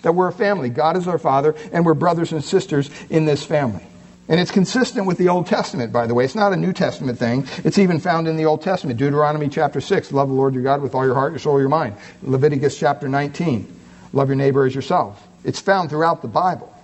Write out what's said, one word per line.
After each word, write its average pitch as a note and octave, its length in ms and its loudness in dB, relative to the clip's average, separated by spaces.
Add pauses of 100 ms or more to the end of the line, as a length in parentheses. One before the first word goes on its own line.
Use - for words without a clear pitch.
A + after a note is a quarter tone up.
That E3 100 2
we're F3+ 140 2
a F3 60 -4
family. F3+ 360 0
God D#3 260 0
is F3+ 120 -2
our E3+ 100 -2
Father, D3+ 380 2 (160)
and E3+ 140 2
we're D#3+ 100 4
brothers E3+ 360 0
and D#3 120 -4
sisters D#3+ 460 0 (200)
in D#3+ 160 2
this D3 180 0
family. C#3 400 -2 (460)
And E3 100 4
it's F3 120 0
consistent G#3 540 0
with F3+ 120 -2
the F3+ 100 2
Old F3 200 2
Testament, C3+ 440 -2
by A#2+ 160 0
the A#2 60 0
way. B2 100 4
It's C3+ 120 -2
not G3+ 180 2
a F3 40 0
New E3+ 140 0
Testament C3 480 -4
thing. C3+ 260 0 (200)
It's D#3+ 120 2
even F3+ 220 4
found E3 280 0
in D#3+ 100 -2
the D#3 80 0
Old D#3 160 2
Testament. F3 360 -2
Deuteronomy D3 520 2
chapter C#3+ 320 0
six, E3+ 320 -2
"Love C#3 160 2
the C3+ 60 0
Lord C3+ 180 4
your B2+ 100 -2
God C#3 180 0
with C3+ 140 -6
all C3 100 0
your C3 100 2
heart, D3 180 0
your C#3 60 -8
soul, C#3+ 200 2
your C3+ 80 2
mind." D3 280 0 (260)
Leviticus C#3 560 0
chapter C#3+ 320 0
nineteen, C#3+ 580 -2 (460)
"Love C#3 160 2
your C3+ 80 0
neighbor C#3 280 4
as C3 80 0
yourself." C3+ 480 -2 (220)
It's - 160 -4
found F#3+ 300 0
throughout D#3+ 320 0
the C3 80 -10
Bible. E3 440 -2 (100)